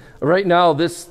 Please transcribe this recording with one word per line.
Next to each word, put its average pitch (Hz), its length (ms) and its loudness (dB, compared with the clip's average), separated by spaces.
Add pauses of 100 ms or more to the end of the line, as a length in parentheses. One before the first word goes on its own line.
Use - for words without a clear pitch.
<clears throat> - 120 -20
right 180 260 0
now, 170 280 2
this, 165 380 -6